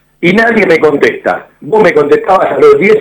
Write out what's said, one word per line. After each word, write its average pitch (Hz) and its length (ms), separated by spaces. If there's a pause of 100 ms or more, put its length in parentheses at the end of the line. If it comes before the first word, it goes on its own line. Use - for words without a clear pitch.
(200)
y 175 120
nadie 220 320
me 165 140
contesta. 131 680 (120)
Vos 208 220
me 175 100
contestabas 151 600
a - 60
los - 200
diez 214 220